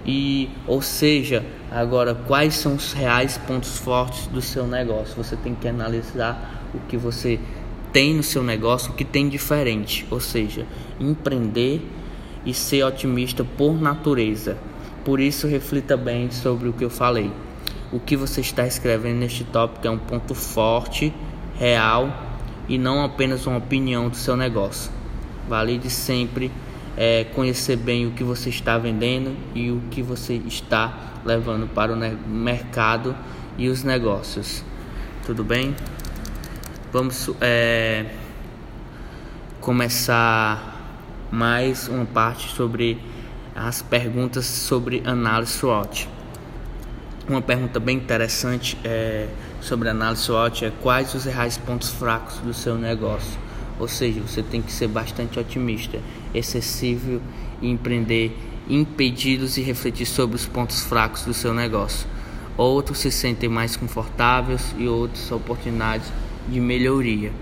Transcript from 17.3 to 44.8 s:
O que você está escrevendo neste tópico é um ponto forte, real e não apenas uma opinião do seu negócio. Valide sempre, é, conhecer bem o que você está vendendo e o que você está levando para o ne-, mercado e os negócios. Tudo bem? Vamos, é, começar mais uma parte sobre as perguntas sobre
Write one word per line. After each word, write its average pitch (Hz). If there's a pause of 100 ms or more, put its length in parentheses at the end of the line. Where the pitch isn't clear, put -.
O 123
que 143
você 135
está 123
escrevendo 120
neste 120
tópico 117
é 117
um 113
ponto 120
forte, 117 (460)
real 120 (280)
e 131
não 135
apenas 131
uma 127
opinião 123
do 117
seu 123
negócio. 110 (580)
Valide 120
sempre, 127 (440)
é, 117
conhecer 127
bem 120
o 117
que 120
você 123
está 117
vendendo 120 (200)
e 120
o 120 (100)
que 127
você 123
está 113 (120)
levando 113
para 110
o 113
ne-, 110
mercado 117 (400)
e 123
os 127
negócios. 117 (600)
Tudo 117
bem? 127 (1160)
Vamos, 127 (100)
é, 117 (1500)
começar 117 (320)
mais 120
uma 123
parte 113
sobre 117 (560)
as 120
perguntas 123
sobre 123